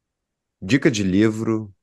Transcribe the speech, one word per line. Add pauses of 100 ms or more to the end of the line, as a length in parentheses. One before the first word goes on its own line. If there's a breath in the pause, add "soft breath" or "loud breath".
(640)
dica
de
livro,